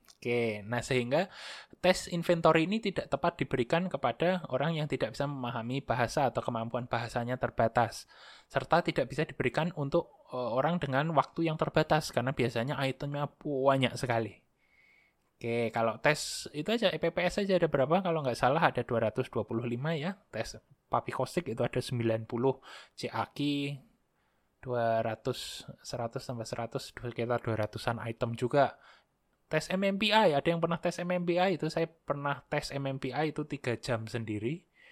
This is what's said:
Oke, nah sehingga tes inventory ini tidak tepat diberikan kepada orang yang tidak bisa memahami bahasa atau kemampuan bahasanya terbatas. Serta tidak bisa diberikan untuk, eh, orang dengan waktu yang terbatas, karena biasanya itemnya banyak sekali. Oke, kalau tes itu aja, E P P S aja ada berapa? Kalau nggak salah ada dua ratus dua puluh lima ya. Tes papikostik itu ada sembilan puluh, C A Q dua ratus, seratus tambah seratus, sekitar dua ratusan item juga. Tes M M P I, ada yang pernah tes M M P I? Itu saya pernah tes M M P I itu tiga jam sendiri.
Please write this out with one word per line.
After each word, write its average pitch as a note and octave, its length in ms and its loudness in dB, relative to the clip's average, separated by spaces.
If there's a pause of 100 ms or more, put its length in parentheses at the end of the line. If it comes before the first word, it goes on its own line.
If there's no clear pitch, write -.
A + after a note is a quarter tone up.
(180)
Oke, A#2 480 -2
nah A#2+ 160 -4
sehingga C3 480 0 (480)
tes - 320 2
inventory E3 560 4
ini G#3+ 160 0
tidak - 260 -4
tepat F3 300 0
diberikan C#3 480 0
kepada E3+ 640 0
orang E3 260 0
yang D3+ 140 -2
tidak A2+ 240 -2
bisa C#3+ 160 -2
memahami B2 560 -4
bahasa B2+ 420 2
atau A#2+ 140 -2
kemampuan A#2 480 -4
bahasanya A#2+ 480 -2
terbatas. A2+ 720 2 (400)
Serta D#3 320 2
tidak D3 320 -2
bisa D3+ 160 -2
diberikan D3+ 480 0
untuk, D3 560 -2
eh, B2 240 -4
orang E3 240 2
dengan C#3+ 320 0
waktu D3+ 320 2
yang D#3 140 0
terbatas, D#3 500 2
karena B2+ 240 0
biasanya B2 480 0
itemnya C#3+ 480 -4
banyak C3+ 640 2
sekali. A#2 480 -2 (960)
Oke, A#2 320 -2
kalau A2+ 320 0
tes - 480 0
itu D3 160 -8
aja, A3+ 240 2
E D#3+ 80 -2
P E3 160 0
P - 80 -20
S F3+ 240 0
aja F#3 160 2
ada E3 80 4
berapa? D3 320 4
Kalau E3 240 0
nggak A#2+ 160 -2
salah D3+ 320 4
ada - 80 -2
dua A2+ 240 0
ratus A2 240 -2
dua A2 160 -2
puluh A#2 240 -4
lima C3 240 -4
ya. E3 240 -4 (160)
Tes - 240 -6 (320)
papikostik - 560 -2
itu A#2 160 -4
ada A#2+ 160 0
sembilan A#2 480 0
puluh, B2+ 320 0 (400)
C - 80 -6
A A2+ 240 -4
Q - 80 -20 (1300)
dua A#2 400 2
ratus, - 560 -4 (240)
seratus B2 400 -6
tambah A#2 240 -6
seratus, - 400 -6
sekitar A#2+ 560 -2
dua G#2+ 240 0
ratusan A#2 320 -4
item A#2 320 -4
juga. B2+ 480 2 (680)
Tes - 240 0
M F#3 160 0
M G3 80 2
P G#3 160 2
I, G#3 240 8
ada C#3 80 2
yang E3+ 160 2
pernah E3+ 220 0
tes F3 180 -2
M F3 80 -4
M F3+ 160 0
P E3+ 160 2
I? F#3 160 4
Itu D#3 160 -2
saya E3 160 0
pernah C#3+ 640 -4
tes D3 220 -2
M C#3 100 -4
M C3+ 160 -2
P B2+ 160 -4
I D3+ 160 0
itu D3+ 160 -4
tiga B2 320 -4
jam A2+ 240 -2
sendiri. A2+ 640 -4 (260)